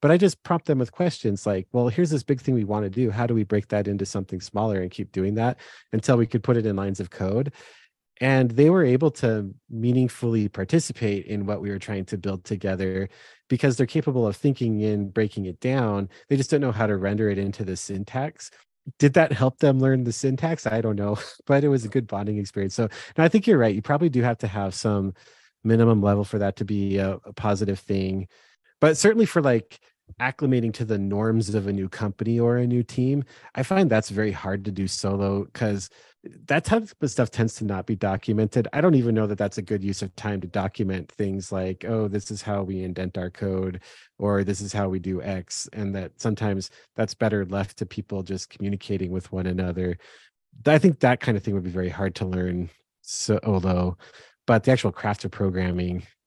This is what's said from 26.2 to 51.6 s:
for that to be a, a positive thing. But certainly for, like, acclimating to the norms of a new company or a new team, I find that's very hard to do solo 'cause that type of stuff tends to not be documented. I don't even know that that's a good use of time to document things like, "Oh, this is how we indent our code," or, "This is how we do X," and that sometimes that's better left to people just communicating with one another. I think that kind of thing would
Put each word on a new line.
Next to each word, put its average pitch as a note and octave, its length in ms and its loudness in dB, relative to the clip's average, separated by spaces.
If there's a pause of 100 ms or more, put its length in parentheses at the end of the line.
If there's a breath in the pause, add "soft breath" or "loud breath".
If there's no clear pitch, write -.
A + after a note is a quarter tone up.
for G#2 140 -4
that G2 180 0
to - 80 -4
be G2 320 -2
a, F#2+ 280 -2
a G#2 80 -18
positive G2 460 -2
thing. F#2+ 500 -4 (520 soft breath)
But D#3 160 6
certainly A3 300 6
for, E3 160 2
like, B2 380 2 (400 soft breath)
acclimating B2+ 520 0
to A#2+ 120 -6
the G#2+ 140 -2
norms G#2 560 0
of G2+ 120 0
a G2+ 60 -2
new G2 160 -2
company A2+ 500 -4
or A#2 180 2
a B2 100 0
new A#2+ 160 2
team, C3 420 0 (300 loud breath)
I C3 80 -4
find D3+ 280 4
that's A2 200 2
very G#2 220 0
hard G2 320 -6
to G#2 80 -6
do F#2+ 140 -2
solo G2 680 -2
'cause G2+ 380 -4 (560 soft breath)
that D3+ 180 0
type A3 240 0 (120)
of C#3 100 0
stuff A#2+ 200 0
tends A2+ 260 -2
to - 80 -8
not G2 220 -4
be A2 100 -2
documented. G#2 760 0
I C#3+ 80 -2
don't E3+ 160 6
even A#2+ 180 2
know A2 120 2
that G2+ 120 -4
that's G2+ 200 -2
a G#2+ 40 -8
good G2 220 -4
use G2 180 -4
of F#2+ 140 -10
time G2+ 260 -4
to F#2 60 -10
document F#2+ 640 -4
things G2 400 -4
like, F#2 340 -4
"Oh, A2 220 -2
this G2+ 220 -6
is G#2 120 -10
how G2+ 200 -4
we F#2 200 -6
indent F#2 360 -6
our F2+ 120 -6
code," F#2 500 -4 (380 loud breath)
or, G2+ 260 2
"This F#2+ 160 -4
is G2+ 120 -8
how G2+ 160 -2
we F#2 100 -2
do F2+ 240 -4
X," F#2 500 -8
and G2+ 220 -6
that F#2+ 260 -10
sometimes G#2 500 -2 (260 soft breath)
that's A2 180 -2
better G#2 320 0
left G2 320 -4
to G#2+ 80 -6
people G2 360 -8
just F#2 280 -8
communicating G2 600 -6
with F#2 200 -8
one F#2 140 -4
another. F2+ 520 -2 (680 loud breath)
I D3+ 120 8
think E3+ 220 4
that B2 200 4
kind A2+ 180 0
of F2+ 60 -6
thing G2+ 100 -4
would F#2+ 100 -4